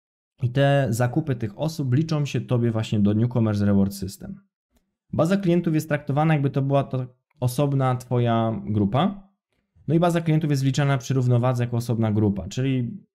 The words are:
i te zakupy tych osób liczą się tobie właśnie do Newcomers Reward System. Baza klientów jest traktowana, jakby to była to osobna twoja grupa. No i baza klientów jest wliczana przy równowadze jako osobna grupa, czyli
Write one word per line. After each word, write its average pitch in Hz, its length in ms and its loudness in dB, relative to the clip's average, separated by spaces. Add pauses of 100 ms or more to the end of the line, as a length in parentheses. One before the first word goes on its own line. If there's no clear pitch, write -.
(440)
i 120 60 0
te 139 400 2
zakupy 123 460 -2
tych 113 240 -8
osób 143 340 -4
liczą 151 320 0
się 127 160 -4
tobie 120 300 0
właśnie 110 280 -2
do 101 140 4
Newcomers 110 480 0
Reward 101 320 2
System. - 460 -12 (720)
Baza 170 240 2
klientów 175 360 0
jest 156 140 -2
traktowana, 151 460 0
jakby 139 160 2
to 135 120 -2
była 139 220 2
to 127 220 -6 (340)
osobna 135 560 0
twoja 113 680 0
grupa. 104 640 0 (580)
No 139 80 2
i - 40 4
baza 170 220 2
klientów 156 280 0
jest 135 140 0
wliczana 139 340 2
przy 131 160 -4
równowadze 123 500 2
jako 120 140 -4
osobna 113 340 -2
grupa, 101 360 0
czyli 127 520 -4 (160)